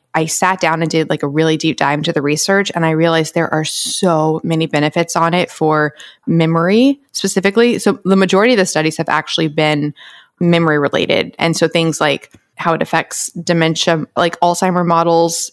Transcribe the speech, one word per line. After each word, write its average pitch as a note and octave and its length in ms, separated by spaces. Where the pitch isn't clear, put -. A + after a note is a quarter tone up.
I D#3+ 140
sat F#3 340
down E3 220
and D#3+ 80
did, D#3+ 180
like, D3+ 140
a D3 40
really D#3 300
deep D#3 200
dive D3 200
into D#3 160
the D3 80
research, G3 540
and E3 100
I D#3+ 60
realized D#3+ 420
there E3+ 180
are D#3 140
so D#3+ 800
many D#3+ 240
benefits D#3 480
on E3 180
it F3 160
for D3+ 460
memory E3+ 760
specifically. G3+ 680
So G3+ 260
the F#3+ 100
majority F#3+ 380
of G#3+ 60
the F3+ 60
studies D#3 320
have D#3+ 120
actually D#3 380
been D3+ 460
memory E3+ 380
related. - 640
And E3 180
so E3 100
things E3 320
like - 320
how E3 180
it D#3 60
affects - 500
dementia, E3 720
like E3+ 260
Alzheimer F3 440
models E3+ 680